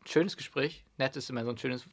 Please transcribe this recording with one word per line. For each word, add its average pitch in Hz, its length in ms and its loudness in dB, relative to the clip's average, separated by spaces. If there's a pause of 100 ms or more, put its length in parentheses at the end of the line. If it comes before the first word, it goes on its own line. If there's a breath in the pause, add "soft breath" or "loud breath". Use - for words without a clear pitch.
schönes - 300 4
Gespräch. - 480 -4 (140)
Nett 131 180 0
ist 131 140 -6
immer 120 140 -2
so 120 60 0
ein 117 80 -4
schönes, 127 340 -2